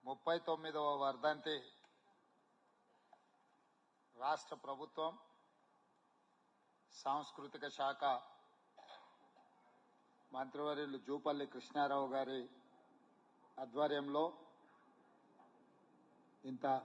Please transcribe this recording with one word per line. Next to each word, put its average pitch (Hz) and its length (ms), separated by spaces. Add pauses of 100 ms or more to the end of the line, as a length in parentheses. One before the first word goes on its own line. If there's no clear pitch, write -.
ముప్పై 135 300 (120)
తొమ్మిదవ 156 420 (120)
వర్ధంతి 147 560 (2500)
రాష్ట్ర 147 460
ప్రభుత్వం, 151 500 (1800)
సాంస్కృతిక 143 720 (120)
శాఖ 139 260 (2250)
మంత్రివర్యులు 139 760
జూపల్లి 143 380
కృష్ణారావు 139 680
గారి 135 260 (1160)
ఆధ్వర్యంలో 143 680 (2250)
ఇంత 131 220 (180)